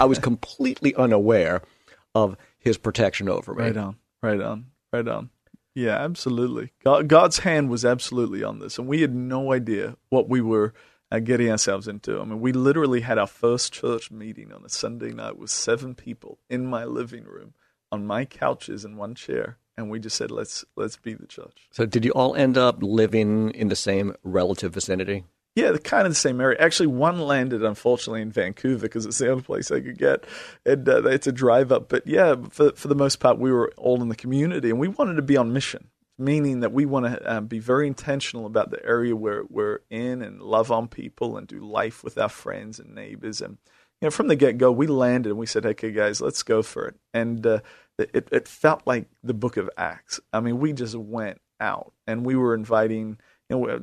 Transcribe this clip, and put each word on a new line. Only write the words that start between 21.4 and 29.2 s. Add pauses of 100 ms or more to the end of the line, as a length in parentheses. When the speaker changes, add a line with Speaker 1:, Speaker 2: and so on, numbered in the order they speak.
Speaker 1:
So
did
you
all
end
up
living
in
the
same
relative
vicinity? (300)
Speaker 2:
Yeah,
the,
kind
of
the
same
area.
Actually,
one
landed,
unfortunately,
in
Vancouver
'cause
it's
the